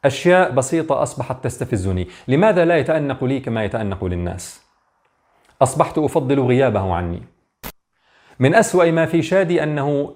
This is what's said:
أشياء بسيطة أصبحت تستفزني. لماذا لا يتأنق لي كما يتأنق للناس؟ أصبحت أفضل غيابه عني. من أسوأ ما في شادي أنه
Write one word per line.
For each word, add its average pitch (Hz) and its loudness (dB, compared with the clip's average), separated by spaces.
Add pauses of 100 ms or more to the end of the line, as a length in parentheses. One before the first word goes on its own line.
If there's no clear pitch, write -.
أشياء 175 2
بسيطة 143 -2
أصبحت 131 -6
تستفزني. 95 -4 (200)
لماذا 175 4
لا 170 2
يتأنق 147 -2
لي 131 -2
كما 113 -4
يتأنق 101 -4
للناس؟ 90 -6 (1000)
أصبحت 147 0
أفضل 139 0
غيابه 123 2
عني. 87 -6 (1160)
من 135 4
أسوأ 185 4
ما 165 2
في 165 0
شادي 175 0
أنه 147 -2